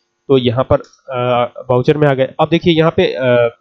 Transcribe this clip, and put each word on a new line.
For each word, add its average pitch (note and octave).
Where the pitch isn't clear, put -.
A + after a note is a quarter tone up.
तो C3+
यहाँ B2
पर, C#3
अ, B2
voucher B2+
में D3+
आ C#3
गए। C3
अब D#3
देखिए E3
यहाँ D#3+
पे, F#3
अ, A#2+